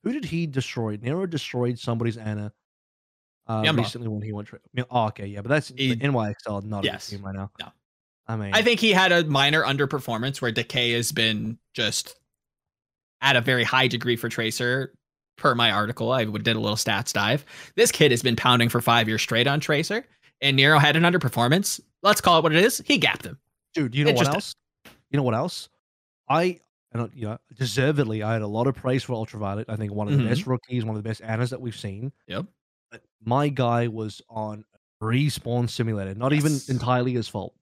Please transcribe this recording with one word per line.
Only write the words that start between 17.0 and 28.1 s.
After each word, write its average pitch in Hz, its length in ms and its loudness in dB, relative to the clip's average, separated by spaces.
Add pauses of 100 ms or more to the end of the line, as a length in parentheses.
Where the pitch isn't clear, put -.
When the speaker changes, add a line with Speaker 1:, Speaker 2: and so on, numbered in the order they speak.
Speaker 2:
dive. 107 300 0 (320)
This 233 160 4
kid 147 200 6
has 117 100 2
been 127 140 2
pounding 120 340 4
for 117 120 0
five 117 260 4
years 110 140 -2
straight 117 260 2
on 143 140 0
Tracer, 165 440 -2 (360)
and 139 160 2
Nero 147 200 8
had 151 200 6
an 165 60 4
underperformance. 170 760 2 (240)
Let's 208 180 4
call 175 160 6
it 156 60 4
what 160 100 4
it 170 100 6
is. 254 220 0
He 285 120 4
gapped 147 280 0
him. - 140 -12 (340)
Speaker 1:
Dude, 131 220 -2
you 143 80 2
know - 80 4
what 170 160 4
Speaker 2:
Interesting. 143 80 0
Speaker 1:
else? - 200 -8 (540)
You 139 80 0
know 143 60 2
what 123 120 2
else? 147 340 -6 (600)
I, 175 300 2 (340)
I 117 40 -4
don't, 113 180 -6
you 117 100 -8
know, 107 120 -6 (180)
deservedly, 127 680 0